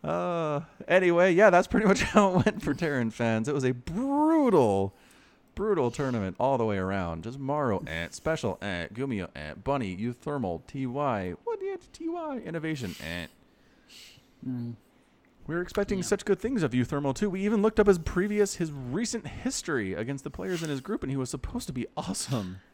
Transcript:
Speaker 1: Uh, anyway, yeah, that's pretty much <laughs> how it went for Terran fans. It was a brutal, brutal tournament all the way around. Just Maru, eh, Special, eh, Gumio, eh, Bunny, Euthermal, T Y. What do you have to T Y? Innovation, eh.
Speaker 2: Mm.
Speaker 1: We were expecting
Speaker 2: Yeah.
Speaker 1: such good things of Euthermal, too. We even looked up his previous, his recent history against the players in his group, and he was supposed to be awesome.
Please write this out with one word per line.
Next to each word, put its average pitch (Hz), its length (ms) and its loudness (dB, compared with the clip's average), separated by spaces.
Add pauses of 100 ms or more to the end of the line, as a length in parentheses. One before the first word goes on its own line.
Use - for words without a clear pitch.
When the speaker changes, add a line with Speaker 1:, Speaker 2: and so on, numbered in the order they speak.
Speaker 1:
Uh, 165 600 -2 (260)
anyway, 180 440 6
yeah, 202 160 8
that's 180 200 6
pretty 214 180 2
much 190 160 4
<laughs> - 0 -
how 202 280 6 (100)
it - 40 4
went - 180 0
for 151 120 0
Terran 139 380 0
fans. 113 360 0
It 147 60 0
was 143 100 0
a 127 80 4
brutal, 190 1200 4 (640)
brutal 185 380 0
tournament 117 480 -2
all 131 180 0
the 117 60 2
way 104 120 0
around. 92 460 -2
Just 120 160 -10
Maru, 139 480 -2
eh, 82 240 -6
Special, 156 500 -4
eh, 90 320 -6
Gumio, 110 440 -6
eh, 76 180 -10
Bunny, 107 420 -4
Euthermal, 117 720 -6
T 135 220 -8
Y. 120 460 -4 (100)
What 440 160 -6
do 381 60 -6
you 392 40 -4
have 381 120 -10
to - 100 -20
T 330 160 -10
Y? 320 360 -6
Innovation, 156 520 -6 (120)
eh. 85 180 -6 (1160)
Speaker 2:
Mm. 120 300 -8 (720)
Speaker 1:
We 151 80 -6
were 175 80 -2
expecting 202 360 -2
Speaker 2:
Yeah. 175 60 -4
Speaker 1:
such - 200 -2
good 190 160 2
things 226 240 -2
of 117 80 0
Euthermal, 135 420 0
too. 208 160 0
We 190 140 -4
even 208 180 2
looked 220 160 2
up 208 80 6
his 190 140 6
previous, 202 560 0
his 160 160 -2
recent 143 560 -4
history 110 680 -2
against 123 300 -4
the 147 60 -6
players 180 340 -4
in 156 40 -2
his 139 120 -4
group, - 240 -6
and 135 80 -4
he 139 40 -2
was 131 140 -4
supposed - 380 -8
to 151 40 -10
be 127 140 -4 (100)
awesome. 120 600 -6 (160)